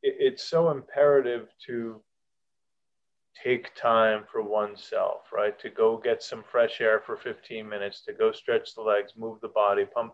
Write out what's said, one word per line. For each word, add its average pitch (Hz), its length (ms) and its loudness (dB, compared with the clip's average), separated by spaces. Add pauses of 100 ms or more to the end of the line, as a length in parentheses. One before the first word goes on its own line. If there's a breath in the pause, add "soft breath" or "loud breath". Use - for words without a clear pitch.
it, 135 160 0
it's 131 240 2
so 170 260 2
imperative 135 800 2 (180)
to 117 340 -8 (1400)
take 123 320 -2
time 110 560 2
for 110 120 -4
oneself, 104 880 -4
right? 104 260 -2
To 117 100 -12
go 113 280 2
get 113 240 -2
some 113 220 -12
fresh 117 360 0
air 110 260 4
for 110 120 -8
fifteen 110 500 -12
minutes, 101 340 -8
to 104 120 -12
go 110 180 2
stretch - 440 -4
the 113 60 -14
legs, 104 360 0
move 113 240 -10
the 113 60 -12
body, 101 380 2
pump 113 280 -6